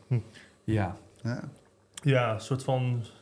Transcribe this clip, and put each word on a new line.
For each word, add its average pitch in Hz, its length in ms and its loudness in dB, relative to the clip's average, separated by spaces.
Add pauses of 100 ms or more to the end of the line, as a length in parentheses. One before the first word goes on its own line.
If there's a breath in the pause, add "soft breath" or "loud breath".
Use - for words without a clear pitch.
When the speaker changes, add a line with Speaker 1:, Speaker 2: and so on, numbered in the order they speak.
Speaker 1:
Hm. 123 120 2 (460 loud breath)
Speaker 2:
Ja. 104 320 0 (260)
Speaker 3:
Ja. 120 180 -6 (540)
Speaker 1:
Ja, 123 400 4
een 104 60 -6
soort 127 240 -4
van 123 400 0 (180)